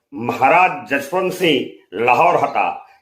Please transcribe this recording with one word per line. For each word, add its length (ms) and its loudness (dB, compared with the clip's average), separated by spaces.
મહારાજ 800 0
જસવંતસિંહ 1080 -4
લાહોર 380 4
હતા, 480 -2